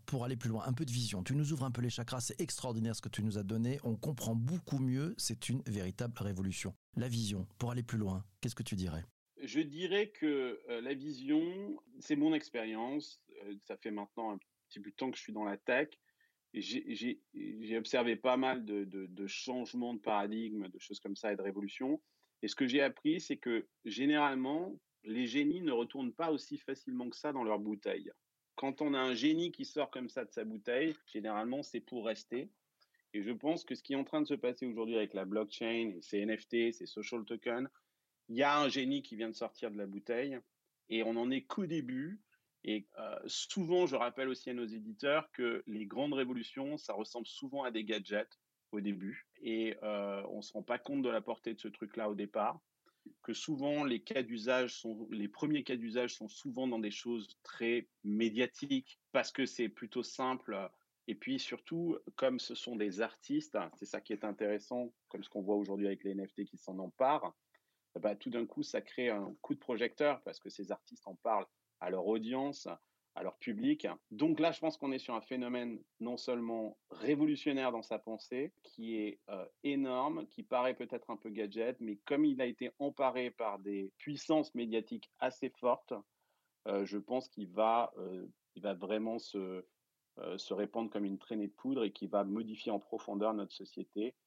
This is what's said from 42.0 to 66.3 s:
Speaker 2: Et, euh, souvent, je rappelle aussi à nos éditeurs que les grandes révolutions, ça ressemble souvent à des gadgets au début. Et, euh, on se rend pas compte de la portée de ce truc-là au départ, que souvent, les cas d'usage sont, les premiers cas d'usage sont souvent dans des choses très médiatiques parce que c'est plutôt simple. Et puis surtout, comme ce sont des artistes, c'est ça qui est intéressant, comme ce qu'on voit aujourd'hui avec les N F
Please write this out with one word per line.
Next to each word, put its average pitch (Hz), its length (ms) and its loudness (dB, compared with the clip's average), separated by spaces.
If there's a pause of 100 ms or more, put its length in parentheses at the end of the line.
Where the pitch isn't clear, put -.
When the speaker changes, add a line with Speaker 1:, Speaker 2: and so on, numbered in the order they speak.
Speaker 2:
Et, 107 220 -2 (100)
euh, 107 280 -6
souvent, 175 600 2
je 135 80 2
rappelle 123 340 2
aussi 131 200 -4
à 127 60 -4
nos 120 100 -2
éditeurs 113 680 0
que 117 340 0
les 107 180 -4
grandes 127 300 0
révolutions, 135 640 -2
ça - 160 -6
ressemble 110 320 -6
souvent 139 360 -6
à 127 80 0
des 110 140 0
gadgets 104 560 0 (320)
au 107 80 -2
début. 98 480 -2 (140)
Et, 113 400 0
euh, 101 480 0
on 104 100 -6
se - 140 -12
rend 104 80 -6
pas 120 160 -2
compte 139 240 -2
de 120 80 2
la 113 100 2
portée 113 320 -4
de 107 80 -8
ce 110 80 -8
truc-là 107 400 -4
au 104 60 0
départ, 104 440 0 (640)
que - 120 -4
souvent, 147 500 0
les 120 160 2
cas 135 220 0
d'usage 120 560 2
sont, 110 320 -6
les 104 180 -2
premiers 147 340 2
cas 127 140 -2
d'usage 120 380 0
sont 110 140 -10
souvent 131 380 -4
dans 120 120 0
des 104 120 0
choses 113 380 -4 (140)
très 117 440 0 (160)
médiatiques 117 960 0 (140)
parce 127 180 4
que 135 140 2
c'est 117 240 0
plutôt 117 340 -4
simple. 120 680 -2 (360)
Et 110 80 -2
puis 131 240 -2
surtout, 165 600 -2 (180)
comme 127 240 4
ce - 140 -8
sont 120 220 -6
des 104 260 0
artistes, 139 560 -2 (160)
c'est - 100 -12
ça 101 160 -4
qui - 140 -4
est 104 100 -4
intéressant, 107 720 0 (140)
comme - 140 -8
ce - 60 -12
qu'on 101 140 -4
voit 104 140 4
aujourd'hui 101 300 2
avec 98 160 0
les 98 100 -2
N 98 140 -2
F - 60 -12